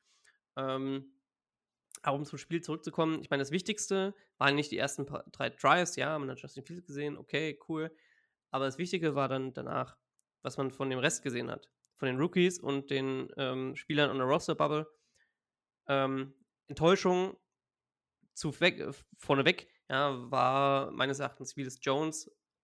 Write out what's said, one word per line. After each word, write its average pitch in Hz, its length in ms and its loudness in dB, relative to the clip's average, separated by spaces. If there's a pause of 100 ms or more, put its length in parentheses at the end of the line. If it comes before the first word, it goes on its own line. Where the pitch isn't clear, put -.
(580)
Ähm, 135 560 -4 (880)
aber 139 160 0
um 147 80 -6
zum 143 120 -12
Spiel 165 220 -4
zurückzukommen, 160 640 -2
ich - 80 -12
meine, 139 120 2
das 139 100 -4
Wichtigste 196 640 -2 (240)
waren 139 180 4
nicht 147 160 0
die 95 60 -4
ersten - 280 -2
paar, - 260 -10
drei - 180 -4
Drives, 165 460 4
ja, 151 240 -2
man 135 100 -6
hat 131 120 -10
Justin 139 240 -14
Fields 175 200 -14
gesehen, 143 320 -6
okay, 147 400 -4 (120)
cool. 160 260 -4 (560)
Aber 135 140 0
das 131 120 -2
Wichtige 170 380 0
war 139 140 2
dann 131 240 -2
danach, - 440 -4 (440)
was 127 160 -8
man 135 140 0
von 135 180 -4
dem 127 100 0
Rest 147 240 0
gesehen 120 260 -4
hat. - 200 -12 (260)
Von 139 120 -2
den 127 100 0
Rookies 180 420 2
und 139 300 -4
den, 135 480 -2
ähm, 131 400 -4
Spielern 147 320 2
on 131 80 -2
der 127 100 2
Roster-Bubble. 151 600 2 (1000)
Ähm, 135 460 0 (340)
Enttäuschung 180 680 4 (960)
zu 147 260 -6
weg, 175 200 4
äh, - 120 -6 (260)
vorneweg, 143 500 2 (220)
ja, 135 400 0
war 135 640 4
meines 135 260 0
Erachtens 135 400 -8
Willis 131 240 -8
Jones 151 500 0 (320)